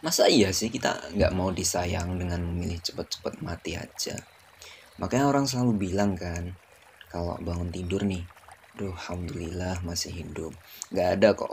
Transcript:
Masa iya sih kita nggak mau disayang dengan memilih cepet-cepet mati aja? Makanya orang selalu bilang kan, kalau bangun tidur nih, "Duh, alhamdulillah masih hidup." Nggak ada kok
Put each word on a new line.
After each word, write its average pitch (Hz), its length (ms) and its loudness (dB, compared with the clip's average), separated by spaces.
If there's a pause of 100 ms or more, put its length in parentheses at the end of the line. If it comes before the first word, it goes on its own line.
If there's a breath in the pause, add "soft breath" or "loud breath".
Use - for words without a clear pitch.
Masa - 240 6
iya 104 240 6
sih 110 160 0
kita - 480 -2
nggak 95 160 4
mau 92 160 0
disayang 90 720 -2
dengan 87 240 -2
memilih 87 320 -2
cepet-cepet - 640 -8
mati - 320 -8
aja? - 400 -8 (880 loud breath)
Makanya 127 320 4
orang 139 160 4
selalu 120 400 2
bilang 98 240 2
kan, 87 480 -6 (480)
kalau 87 320 -4
bangun 87 320 -4
tidur 92 320 -2
nih, 92 160 0 (560)
"Duh, 98 160 -6
alhamdulillah 90 880 -6
masih 87 320 -6
hidup." 80 400 -8 (400 loud breath)
Nggak 90 160 4
ada 98 240 6
kok - 200 -2